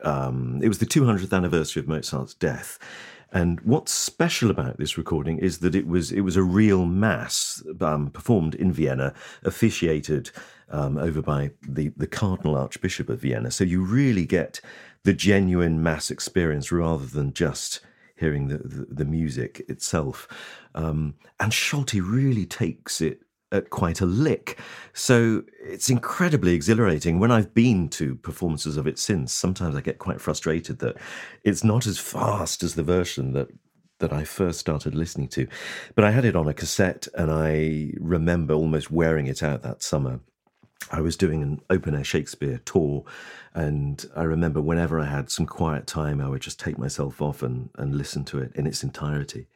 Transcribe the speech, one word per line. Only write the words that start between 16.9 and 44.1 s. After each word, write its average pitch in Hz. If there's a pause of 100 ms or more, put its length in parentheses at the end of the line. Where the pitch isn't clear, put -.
than 69
just - (340)
hearing 71
the, 73
the, 69
the 71
music 71
itself. - (440)
Um, 78 (220)
and 104
Solti 123
really 117
takes -
it 78 (320)
at 101
quite 85
a 92
lick. 110 (340)
So 117 (200)
it's 87
incredibly 127
exhilarating. 85
When 117
I've 110
been 110
to 67
performances 78
of 73
it -
since, 76
sometimes 87
I 69
get -
quite -
frustrated 80
that - (460)
it's 101
not 113
as 101
fast -
as 87
the 82
version 78
that, 67 (500)
that 80
I 73
first 85
started 76
listening 76
to. - (460)
But 104
I 104
had 123
it 92
on 80
a 73
cassette, -
and 78
I 78
remember 82
almost 78
wearing 80
it 67
out 73
that -
summer. 64 (680)
I -
was 82
doing 80
an 71
open-air 73
Shakespeare 71
tour, 73 (480)
and 73 (100)